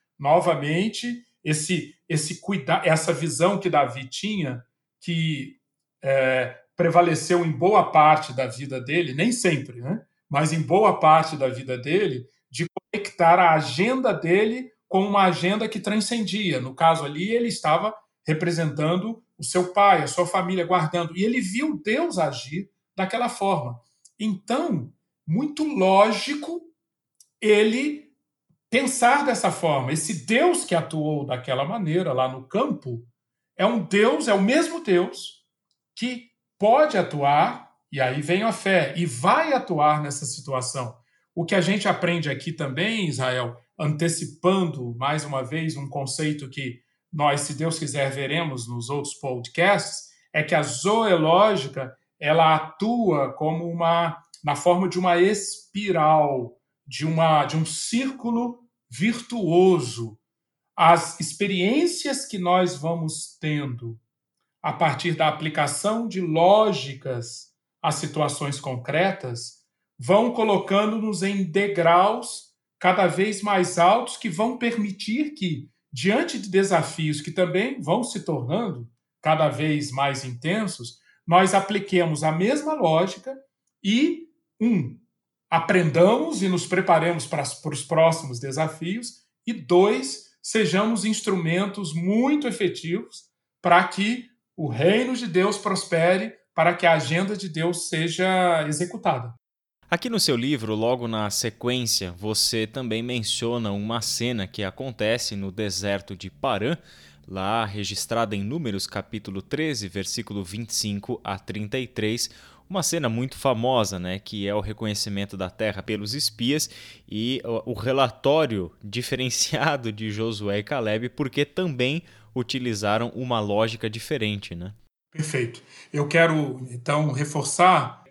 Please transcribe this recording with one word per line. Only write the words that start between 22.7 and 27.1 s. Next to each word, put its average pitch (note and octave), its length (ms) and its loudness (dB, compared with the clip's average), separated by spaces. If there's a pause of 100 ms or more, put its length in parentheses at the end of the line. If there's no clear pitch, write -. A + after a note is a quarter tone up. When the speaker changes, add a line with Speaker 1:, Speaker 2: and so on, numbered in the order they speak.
Speaker 1:
daquela A3+ 340 -2
forma. D#3 500 -2 (400)
Então, G#3+ 720 -2 (360)
muito D4 360 -2
lógico A#3+ 960 2 (800)